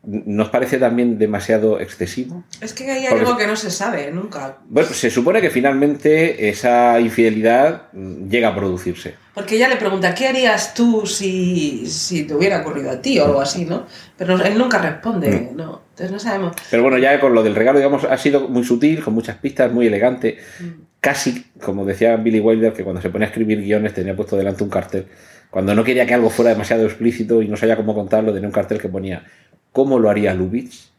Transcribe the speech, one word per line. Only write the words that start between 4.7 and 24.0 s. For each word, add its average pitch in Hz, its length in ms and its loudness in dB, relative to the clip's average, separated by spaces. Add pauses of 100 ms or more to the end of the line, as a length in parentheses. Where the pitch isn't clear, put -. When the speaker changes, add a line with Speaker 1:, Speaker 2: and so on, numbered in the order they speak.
Speaker 1:
se - 240 -2
supone 170 300 2
que 170 80 2
finalmente 143 960 2
esa 120 540 4
infidelidad, 117 920 2
mm, 95 380 -12
llega 113 180 2
a 95 80 0
producirse. 90 600 -4 (180)
Speaker 2:
Porque 202 240 -4
ella 247 100 4
le 262 80 2
pregunta, 185 400 0
"¿Qué 254 140 -2
harías 247 440 0
tú 226 320 2
si, 180 800 -2
si 156 380 -6
te 156 100 -6
hubiera 170 280 2
ocurrido 139 300 -6
a 127 100 -8
ti?", 254 180 0
o 147 60 4
algo 143 160 2
así, 170 240 -4
¿no? 180 200 -6 (320)
Pero 185 240 0
él 208 160 2
nunca 240 200 2
responde, 156 760 -2
Speaker 1:
Mm. 139 60 -12
Speaker 2:
¿no? 160 320 -12
Entonces 180 220 -10
no 202 80 -8
sabemos. 196 340 -4 (180)
Speaker 1:
Pero 117 100 4
bueno, 131 160 4
ya 135 220 4
con 135 160 4
lo 113 80 4
del 107 120 2
regalo, 127 240 4
digamos, 139 260 2
ha 131 120 2
sido 139 300 2
muy 123 160 0
sutil, 143 400 2
con 110 100 -2
muchas 110 220 -4
pistas, 135 340 -2
muy 120 180 2
elegante. 113 500 0 (240)
Speaker 2:
Mm. 175 40 -12 (360)
Speaker 1:
Casi, 127 440 -2 (160)
como 98 220 -4
decía 110 320 2
Billy 110 240 2
Wilder, 110 320 4
que 101 140 -8
cuando 92 160 -6
se 98 80 -4
ponía 101 180 -2
a - 40 -8
escribir 107 280 0
guiones 104 340 0
tenía 95 220 -4